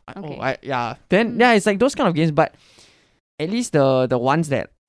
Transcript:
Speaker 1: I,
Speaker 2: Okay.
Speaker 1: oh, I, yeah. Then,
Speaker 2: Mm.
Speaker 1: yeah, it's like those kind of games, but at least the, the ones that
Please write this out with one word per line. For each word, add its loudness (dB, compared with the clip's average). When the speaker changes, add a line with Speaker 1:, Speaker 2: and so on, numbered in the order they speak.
Speaker 1:
I, -18
Speaker 2:
Okay. -12
Speaker 1:
oh, -16
I, -4
yeah. -6
Then, 2
Speaker 2:
Mm. -4
Speaker 1:
yeah, 6
it's 2
like 0
those 2
kind 0
of 0
games, 0
but 0
at -4
least -4
the, 4
the 0
ones 0
that -4